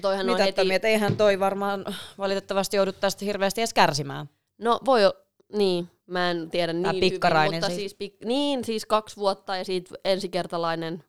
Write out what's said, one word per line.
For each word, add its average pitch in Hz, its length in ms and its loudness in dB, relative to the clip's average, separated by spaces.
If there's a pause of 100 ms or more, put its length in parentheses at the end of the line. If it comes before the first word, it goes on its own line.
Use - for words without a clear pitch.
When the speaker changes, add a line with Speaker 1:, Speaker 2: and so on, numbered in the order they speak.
Speaker 1:
toihan 190 280 0
on 185 60 2
Speaker 2:
mitättömiä, 190 380 2
Speaker 1:
heti - 20 4
Speaker 2:
et 185 100 0
eihän 214 320 2
toi 202 220 4
varmaan 196 460 -2 (320)
valitettavasti 196 600 -2
joudu 196 140 2
tästä 196 340 -2
hirveästi 196 360 -2
edes 226 120 -2
kärsimään. 147 560 2 (280)
Speaker 1:
No, 226 280 0
voi 233 200 6
o-, - 80 4 (400)
niin, 180 360 0 (180)
mä 180 240 -2
en 165 200 -6
tiedä 170 220 0
Speaker 2:
Tää 170 80 -2
Speaker 1:
niin 180 140 0
hyvin, 185 160 2
Speaker 2:
Pikkarainen 165 500 2
Speaker 1:
mutta 196 140 0
Speaker 2:
siis. - 40 -4
Speaker 1:
siis 196 340 -10
pik-, - 120 -14
niin, 269 380 -2
siis 220 220 -4
kaksi 214 320 -2
vuotta 196 400 -2
ja 185 80 -6
siitä 185 300 -6 (100)
ensikertalainen, 170 1040 -4